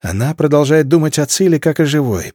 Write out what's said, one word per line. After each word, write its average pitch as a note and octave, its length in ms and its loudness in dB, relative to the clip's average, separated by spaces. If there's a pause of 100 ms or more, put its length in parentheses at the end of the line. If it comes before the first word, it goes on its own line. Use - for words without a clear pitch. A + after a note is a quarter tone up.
Она A2+ 340 -4
продолжает D3 540 2
думать D#3 320 2
о C#3+ 60 0
Циле, E3+ 340 0
как D#3 180 -2
о D#3+ 80 2
живой. B2+ 480 -2